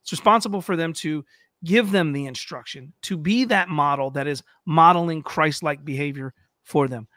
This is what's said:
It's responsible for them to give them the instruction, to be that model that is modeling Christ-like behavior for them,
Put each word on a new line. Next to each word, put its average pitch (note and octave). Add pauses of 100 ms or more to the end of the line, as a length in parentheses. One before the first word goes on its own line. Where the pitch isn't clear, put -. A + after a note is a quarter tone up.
It's -
responsible G#3
for F3+
them E3
to D3+ (400)
give G3+
them F3
the C#3
instruction, C3+ (100)
to F#3+
be G3+
that G3
model C#3+
that C#3
is C#3+ (240)
modeling E3+
Christ-like D3
behavior C#3 (300)
for C#3+
them, A#2+